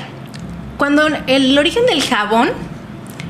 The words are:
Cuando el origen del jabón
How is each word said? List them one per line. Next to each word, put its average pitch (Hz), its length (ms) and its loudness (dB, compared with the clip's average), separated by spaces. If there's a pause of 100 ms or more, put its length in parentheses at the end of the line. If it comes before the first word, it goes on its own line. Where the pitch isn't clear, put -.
(760)
Cuando 294 320 4 (180)
el 269 320 4
origen 339 280 2
del 339 140 2
jabón 226 500 2 (800)